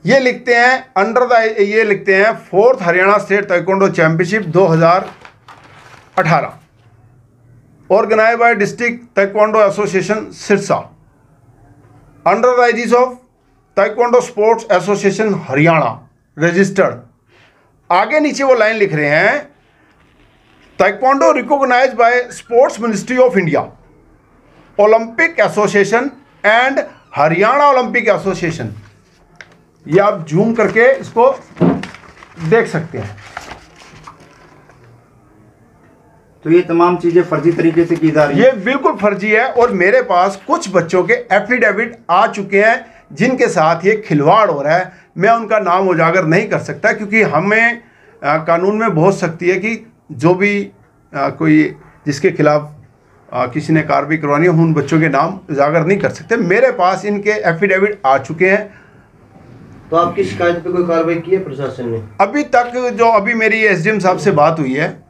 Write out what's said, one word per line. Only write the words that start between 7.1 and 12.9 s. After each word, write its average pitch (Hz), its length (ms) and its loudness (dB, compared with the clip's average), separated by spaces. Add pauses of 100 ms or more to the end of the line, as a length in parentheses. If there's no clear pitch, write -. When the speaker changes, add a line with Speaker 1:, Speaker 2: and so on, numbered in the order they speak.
Speaker 1:
organized 220 500 2
by 233 160 4
District 233 600 -6
Taekwondo 208 420 2 (100)
Association 196 600 -4
सिरसा, - 640 -4 (1300)
under 226 240 2
the 240 200 2
aegis 233 220 -2